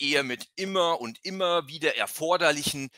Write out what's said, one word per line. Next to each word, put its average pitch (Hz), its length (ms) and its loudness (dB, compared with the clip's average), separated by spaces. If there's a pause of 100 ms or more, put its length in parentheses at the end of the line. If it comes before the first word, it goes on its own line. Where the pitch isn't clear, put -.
eher 139 240 2
mit 123 320 -6
immer 185 440 0
und 117 240 -8
immer 175 440 0
wieder 147 280 0
erforderlichen, 147 1000 0